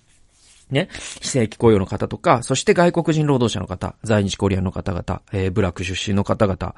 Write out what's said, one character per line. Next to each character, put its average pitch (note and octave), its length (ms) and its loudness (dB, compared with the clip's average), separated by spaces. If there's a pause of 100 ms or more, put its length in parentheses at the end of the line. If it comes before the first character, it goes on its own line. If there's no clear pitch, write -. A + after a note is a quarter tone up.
(720)
ね、 C#3+ 180 -2 (320)
非 - 60 -8
正 C3+ 140 -2
規 G#2+ 160 -2
雇 A#2 140 6
用 G#2 80 6
の F#2+ 60 0
方 G2+ 220 -6
と - 100 -8
か、 C#3 240 4
そ C3 140 -2
し - 80 -2
て G#3 100 4
外 F3 200 4
国 E3 200 0
人 D3+ 140 0
労 C#3 100 4
働 A#2 160 0
者 G2 60 -6
の F2+ 80 -8
方、 F2+ 360 -8
在 G#2+ 200 2
日 F#2+ 140 -2
コ G2+ 100 2
リ F#2 100 0
ア F#2 40 -2
ン - 20 -2
の F#2 80 -2
方 F2+ 220 -6
々、 F2 280 -6 (100)
え F#2 180 -2
ー、 - 20 -4
部 G2 100 0
落 F#2 220 -2
出 F2+ 280 -6
身 G2 40 0
の G2+ 80 2
方 G#2 240 2
々、 F2+ 300 -4